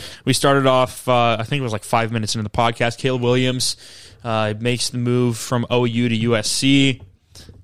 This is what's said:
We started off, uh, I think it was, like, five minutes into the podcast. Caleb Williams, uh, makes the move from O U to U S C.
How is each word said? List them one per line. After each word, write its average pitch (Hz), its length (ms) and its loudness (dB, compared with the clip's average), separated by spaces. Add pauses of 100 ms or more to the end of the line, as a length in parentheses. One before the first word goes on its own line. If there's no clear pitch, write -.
(240)
We 135 80 2
started 139 340 2
off, 127 420 2
uh, 117 300 4
I 113 60 -6
think 139 160 -4
it - 20 -4
was, 117 100 -4
like, 104 120 -6
five 113 260 0
minutes 110 240 -4
into 110 80 -4
the 104 140 -6
podcast. 117 400 0
Caleb 127 240 -2
Williams, 127 560 0 (460)
uh, 110 360 -2
makes 120 300 -2
the 123 100 -8
move 123 380 0
from 120 320 -2
O 123 160 2
U 120 240 0
to 113 80 0
U 117 200 2
S 107 140 -2
C. 135 520 2 (600)